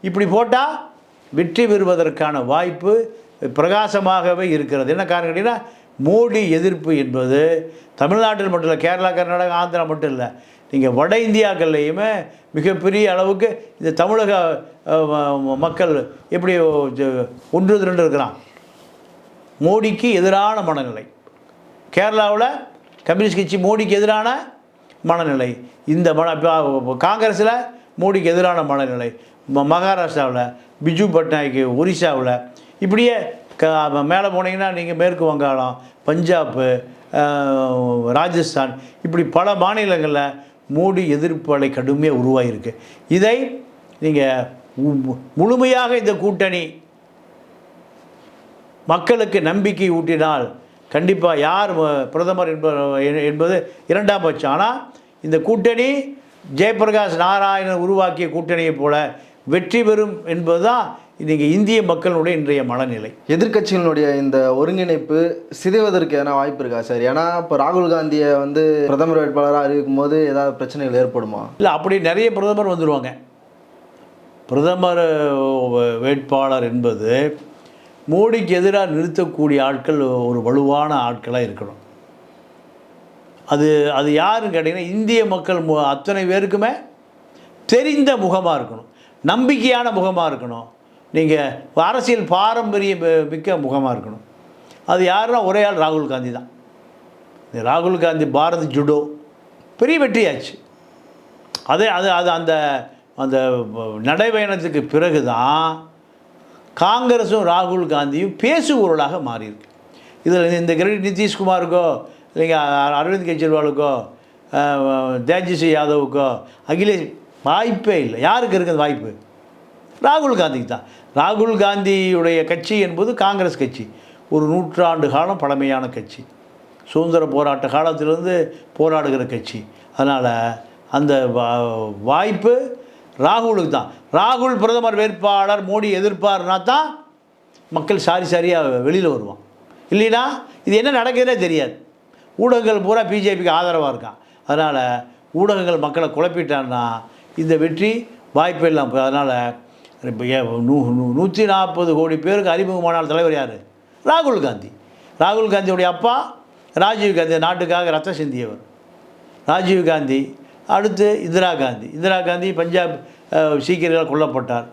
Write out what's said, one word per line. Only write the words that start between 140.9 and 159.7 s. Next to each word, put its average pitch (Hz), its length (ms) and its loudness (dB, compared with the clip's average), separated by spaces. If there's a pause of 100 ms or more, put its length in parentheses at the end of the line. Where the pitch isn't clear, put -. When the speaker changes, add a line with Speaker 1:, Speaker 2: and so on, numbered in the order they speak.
Speaker 1:
நடக்குதுன்னே 247 340 2
தெரியாது. 160 480 -2 (500)
ஊடகங்கள் 220 440 2
பூரா 214 240 2
பி 196 180 -2
ஜே 196 140 2
பிக்கு 175 240 0
ஆதரவா 165 320 0
இருக்கான். 117 260 -10 (300)
அதனால 135 580 0 (260)
ஊடகங்கள் 180 460 0
மக்களை 151 320 -2
குழப்பிட்டான்னா 143 760 -2 (520)
இந்த 160 220 0
வெற்றி 190 500 -2 (260)
வாய்ப்பே 165 340 2
இல்லாம 143 240 0
போய். 131 100 0
அதனால 131 520 0 (520)
இப்ப 113 200 -6
ஏ-, 127 220 0 (220)
நூ-, 139 180 2 (100)
நூ-, 123 200 -2
நூத்தி 190 280 2
நாற்பது 185 480 0
கோடி 160 240 0
பேருக்கு 185 340 0
அறிமுகமானால் 170 560 0
தலைவர் 160 260 2
யாரு? 123 240 -4 (480)
ராகுல் 285 340 2
காந்தி. 117 320 -6 (480)
ராகுல் 208 340 2
காந்தியுடைய 185 280 0
அப்பா 190 340 2 (580)
ராஜீவ் 202 420 2
காந்தி, 165 220 2
நாட்டுக்காக 175 520 0
ரத்தம் 160 240 -2
சிந்தியவர். 123 480 -6 (840)
ராஜீவ் 180 400 2